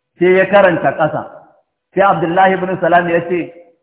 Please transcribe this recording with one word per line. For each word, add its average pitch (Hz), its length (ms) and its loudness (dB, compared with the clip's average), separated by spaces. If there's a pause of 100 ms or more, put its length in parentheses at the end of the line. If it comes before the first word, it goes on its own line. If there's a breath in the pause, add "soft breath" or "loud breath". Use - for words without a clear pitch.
(200)
sai 180 180 2
ya 190 80 2
karanta 180 480 2
ƙasa. 131 300 -4 (720)
Sai 185 80 0
Abdullahi 185 500 2
ibn 180 260 -4
Salam 175 300 0
ya 170 120 0
ce, 170 320 -6 (300)